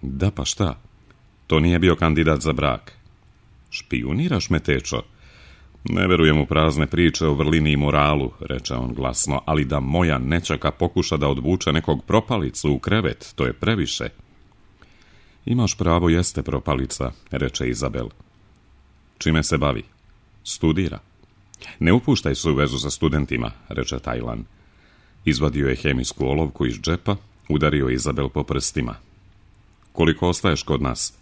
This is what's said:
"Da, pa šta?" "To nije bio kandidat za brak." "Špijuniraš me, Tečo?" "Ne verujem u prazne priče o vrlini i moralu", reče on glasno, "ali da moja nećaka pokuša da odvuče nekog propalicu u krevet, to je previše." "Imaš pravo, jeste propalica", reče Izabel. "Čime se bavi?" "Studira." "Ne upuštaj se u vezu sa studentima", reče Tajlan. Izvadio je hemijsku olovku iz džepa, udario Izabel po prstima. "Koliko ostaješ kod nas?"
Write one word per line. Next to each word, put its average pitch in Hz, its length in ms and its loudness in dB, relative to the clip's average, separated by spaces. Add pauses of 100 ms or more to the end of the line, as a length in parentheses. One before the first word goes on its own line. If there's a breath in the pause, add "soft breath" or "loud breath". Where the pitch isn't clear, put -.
"Da, 67 280 -2
pa 69 140 -6
šta?" 82 340 -2 (680)
"To 78 140 4
nije 85 180 4
bio 85 180 4
kandidat 78 440 2
za 76 120 0
brak." 65 400 -2 (800)
"Špijuniraš 87 800 -4
me, 80 100 2
Tečo?" - 420 -2 (800 soft breath)
"Ne 90 220 0
verujem 80 340 6
u 69 60 0
prazne 76 400 2
priče 80 400 2
o 73 80 4
vrlini 76 380 2
i 71 40 4
moralu", 73 640 2
reče 64 340 -8
on 62 200 -4
glasno, 65 520 -2
"ali 76 180 2
da 69 160 -2
moja 76 380 2
nećaka 73 520 -2
pokuša 87 460 -2
da 71 120 2
odvuče 73 440 0
nekog 76 320 0
propalicu 82 680 0
u 67 60 2
krevet, - 580 -2
to 67 100 -2
je 60 60 -2
previše." - 560 -4 (1400 soft breath)
"Imaš 117 300 0
pravo, 85 320 2
jeste 82 340 2
propalica", 67 680 -4 (180)
reče 64 380 -4
Izabel. 60 400 -4 (1080)
"Čime 80 240 2
se 76 160 0
bavi?" 65 240 0 (640)
"Studira." 80 540 -2 (800 loud breath)
"Ne 82 140 4
upuštaj 123 420 2
se 80 160 -2
u 73 40 4
vezu 67 240 0
sa 71 120 -4
studentima", 67 600 -2 (180)
reče 62 300 -6
Tajlan. 58 460 -6 (800 soft breath)
Izvadio 71 440 2
je 65 80 0
hemijsku 65 500 -2
olovku 69 400 0
iz 55 140 -4
džepa, 90 360 -2 (320)
udario 73 400 2
Izabel 64 400 -2
po 71 140 -4
prstima. 65 520 -4 (1000)
"Koliko 82 360 2
ostaješ 85 340 0
kod 71 200 -2
nas?" - 400 -4